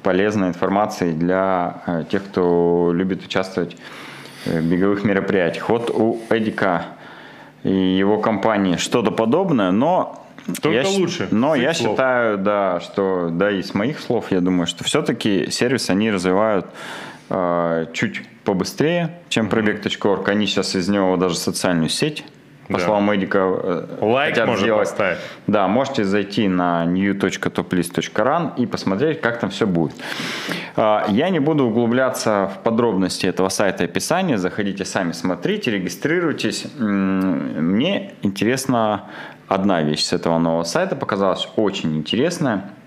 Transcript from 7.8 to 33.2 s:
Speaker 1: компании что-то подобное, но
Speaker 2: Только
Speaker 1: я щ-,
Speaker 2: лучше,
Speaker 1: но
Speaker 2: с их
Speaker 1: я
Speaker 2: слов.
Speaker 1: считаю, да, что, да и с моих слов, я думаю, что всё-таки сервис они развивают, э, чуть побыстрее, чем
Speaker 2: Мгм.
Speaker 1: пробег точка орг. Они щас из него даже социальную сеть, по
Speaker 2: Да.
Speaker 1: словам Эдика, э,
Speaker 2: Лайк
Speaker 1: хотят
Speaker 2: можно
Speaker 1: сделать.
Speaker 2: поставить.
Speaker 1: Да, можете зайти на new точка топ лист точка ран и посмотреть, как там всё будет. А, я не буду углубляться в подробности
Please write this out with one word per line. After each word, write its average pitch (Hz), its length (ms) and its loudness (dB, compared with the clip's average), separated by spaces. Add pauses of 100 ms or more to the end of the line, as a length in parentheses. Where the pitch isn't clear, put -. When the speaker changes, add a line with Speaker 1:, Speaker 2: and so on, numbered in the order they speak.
Speaker 1:
компании 104 580 2
что-то - 340 2
подобное, 120 600 2
но 147 500 0 (400)
Speaker 2:
Только 147 160 2
Speaker 1:
я 131 60 2
щ-, 196 160 2
Speaker 2:
лучше, 170 320 0
Speaker 1:
но 127 240 2
Speaker 2:
с - 20 2
их 120 60 2
Speaker 1:
я 156 100 2
Speaker 2:
слов. 120 180 0
Speaker 1:
считаю, 120 460 2
да, 98 420 0
что, 92 520 -2
да 90 180 2
и 95 140 0
с - 100 -10
моих 123 260 -2
слов, 113 320 -2
я 92 100 2
думаю, 90 260 2
что - 160 -8
всё-таки 113 680 0
сервис 123 400 0
они 104 220 2
развивают, 95 560 2 (640)
э, 87 640 0
чуть - 280 -4 (220)
побыстрее, 147 680 0 (200)
чем 113 160 0
Speaker 2:
Мгм. 98 60 -4
Speaker 1:
пробег 107 300 2
точка - 260 -4
орг. 98 220 2
Они 104 160 2
щас 95 300 -2
из 95 140 0
него 95 280 4
даже 87 200 2
социальную 85 520 0
сеть, 151 340 -2 (440)
по 95 100 -2
Speaker 2:
Да. - 80 0
Speaker 1:
словам 104 300 2
Эдика, 98 240 0
э, 92 460 0 (160)
Speaker 2:
Лайк 127 340 2
Speaker 1:
хотят 113 120 4
Speaker 2:
можно 107 160 2
Speaker 1:
сделать. 107 260 2
Speaker 2:
поставить. 92 280 0 (300)
Speaker 1:
Да, 101 200 4
можете 123 360 0
зайти 101 440 0
на 87 380 2
new 95 340 0
точка - 300 0
топ - 240 -4
лист 87 220 0
точка - 280 -2
ран 151 340 0
и 123 100 0
посмотреть, 110 540 -2
как 107 180 0
там 101 100 -2
всё - 180 0
будет. 85 280 0 (800)
А, 107 340 2
я 127 200 2
не 180 100 0
буду 143 260 2
углубляться 117 880 2
в - 100 -12
подробности 110 640 0